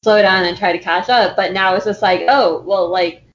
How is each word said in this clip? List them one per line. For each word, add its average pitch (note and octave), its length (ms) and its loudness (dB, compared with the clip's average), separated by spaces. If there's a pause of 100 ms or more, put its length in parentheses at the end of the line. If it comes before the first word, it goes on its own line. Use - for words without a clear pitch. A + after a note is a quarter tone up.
slow G#3+ 200 4
down F#3+ 240 2
and F3 100 -4
try F#3 160 0
to E3+ 60 -4
catch F3+ 320 -4
up. G#3+ 260 2
But F#3+ 160 -6
now F#3+ 220 0
it's F#3+ 100 -2
just G#3 160 -4
like, F#3 280 0
"Oh, A3+ 360 2
well, F#3 240 -2
like, F3 340 -4 (120)